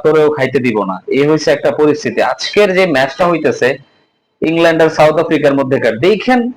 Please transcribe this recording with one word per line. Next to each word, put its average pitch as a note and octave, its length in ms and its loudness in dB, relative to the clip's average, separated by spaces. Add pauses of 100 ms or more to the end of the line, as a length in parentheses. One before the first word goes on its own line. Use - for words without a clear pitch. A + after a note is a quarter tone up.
তোরেও D3+ 280 4
খাইতে C3+ 280 -2
দিব A2 240 -2
না।" F#2 240 -8
এই C#3 200 0
হইছে D3+ 240 0
একটা C#3+ 200 0
পরিস্থিতি। D3 500 0
আজকের F#3 520 0
যে F#3+ 120 2
ম্যাচটা C#3+ 420 0
হইতেছে C#3+ 500 -2 (640)
ইংল্যান্ড E3 420 2
আর D#3+ 60 4
সাউথ D#3 260 2
আফ্রিকার D3+ 380 0
মধ্যেকার, C3 460 -2
দেখেন, A#3 580 0